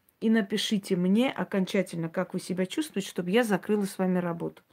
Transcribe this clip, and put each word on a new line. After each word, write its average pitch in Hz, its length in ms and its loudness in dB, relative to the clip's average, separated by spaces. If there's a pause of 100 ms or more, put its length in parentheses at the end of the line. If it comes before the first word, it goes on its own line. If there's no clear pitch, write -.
(200)
и 226 100 2
напишите 208 640 0
мне 190 360 4
окончательно, 180 800 -2
как 180 240 -4
вы 185 80 -4
себя 185 240 -2
чувствуете, 202 440 -4
чтобы 180 240 -4
я 233 100 4
закрыла 208 420 0
с - 140 -6
вами 185 200 2
работу. 170 440 -4 (100)